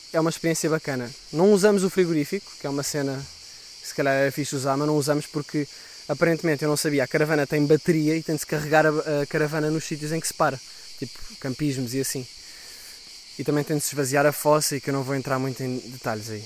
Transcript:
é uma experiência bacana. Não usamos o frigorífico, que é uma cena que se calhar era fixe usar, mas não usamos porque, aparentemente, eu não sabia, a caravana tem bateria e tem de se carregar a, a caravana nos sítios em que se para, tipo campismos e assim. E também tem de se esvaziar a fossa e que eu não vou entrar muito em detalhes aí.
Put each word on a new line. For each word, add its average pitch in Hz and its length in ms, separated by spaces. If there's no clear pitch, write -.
é 165 80
uma 160 100
experiência 165 400
bacana. 131 400
Não 180 200
usamos 202 320
o 190 60
frigorífico, 170 680
que - 80
é 143 40
uma 139 120
cena 139 380
que - 80
se - 60
calhar 139 200
era 135 180
fixe 147 240
usar, 135 200
mas 147 100
não 151 100
usamos 147 300
porque, 147 420
aparentemente, 160 540
eu 151 60
não 147 80
sabia, 143 280
a - 40
caravana 151 380
tem 147 200
bateria 156 500
e 160 60
tem 160 120
de 151 60
se - 60
carregar 151 400
a, 151 360
a 147 40
caravana 151 440
nos 156 140
sítios 151 280
em 160 80
que - 80
se - 60
para, 135 240
tipo - 200
campismos 131 560
e 135 60
assim. 131 260
E 139 60
também 147 200
tem 151 120
de 147 60
se - 80
esvaziar 143 360
a 147 60
fossa 151 440
e 127 40
que - 100
eu 139 40
não 139 80
vou 131 120
entrar 135 240
muito 135 240
em 127 160
detalhes 113 520
aí. 107 160